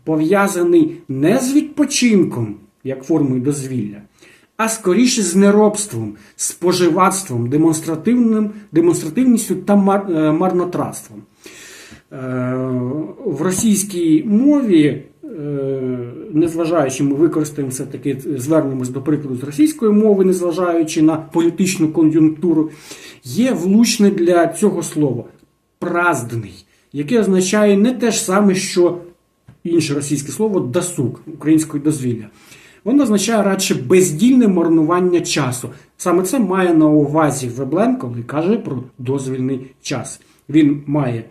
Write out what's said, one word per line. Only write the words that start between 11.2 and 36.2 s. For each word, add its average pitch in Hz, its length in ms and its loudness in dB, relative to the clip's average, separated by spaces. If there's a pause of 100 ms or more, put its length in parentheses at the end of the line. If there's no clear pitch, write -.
Е, - 40 -18 (1120)
в 160 160 -4
російській 175 840 0
мові, 214 760 2 (200)
е, 311 60 -18 (1040)
незважаючи, 160 720 0
ми 139 120 0
використаємо 147 560 -2
все-таки, 135 460 -6 (200)
звернемось 135 520 -2
до 131 120 -8
прикладу 139 360 -4
з 127 60 -10
російської 214 480 0
мови, 208 340 4
незважаючи 170 760 0
на 156 160 4
політичну 170 760 0
кон'юнктуру, 156 800 2 (540)
є 196 280 0
влучне 202 580 2
для 170 380 2
цього 175 360 -2
слово 135 420 -4 (540)
«праздний», 123 840 -4 (280)
яке 147 260 0
означає 202 580 2
не 233 160 4
те 240 180 0
ж - 80 -2
саме, 190 360 2
що 175 420 0 (640)
інше 170 300 0
російське 143 380 -4
слово 208 280 -2
«досуг», 123 600 -4 (120)
українською 151 500 0
«дозвілля». 123 420 -2 (580)
Воно 277 200 2
означає 214 400 2
радше 196 320 0
бездільне 185 720 4
марнування 170 720 2
часу. 131 480 -4 (280)
Саме 180 260 0